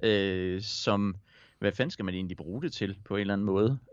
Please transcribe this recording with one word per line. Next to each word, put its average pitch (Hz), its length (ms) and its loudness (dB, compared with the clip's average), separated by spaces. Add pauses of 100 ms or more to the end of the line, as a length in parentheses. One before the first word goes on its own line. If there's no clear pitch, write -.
øh, 95 580 2
som, 101 540 0 (440)
hvad 101 120 2
fanden 127 200 0
skal - 140 -6
man 90 80 -2
egentlig 90 240 -4
bruge 87 240 -8
det 160 120 -4
til 95 320 -4
på 101 100 -4
en 104 60 2
eller 101 120 0
anden 98 120 0
måde, 107 320 4 (160)